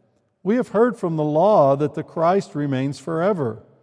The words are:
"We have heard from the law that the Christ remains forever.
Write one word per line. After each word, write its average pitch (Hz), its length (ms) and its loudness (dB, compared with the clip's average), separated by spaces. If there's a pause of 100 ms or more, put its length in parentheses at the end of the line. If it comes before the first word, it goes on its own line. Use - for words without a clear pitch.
(440)
"We 196 100 0
have 247 140 -2
heard 233 280 0
from 165 200 -4
the 151 80 -2
law 151 500 4
that 143 200 -2
the 156 100 -8
Christ 180 500 -2
remains 139 460 -4
forever. 160 640 -4 (180)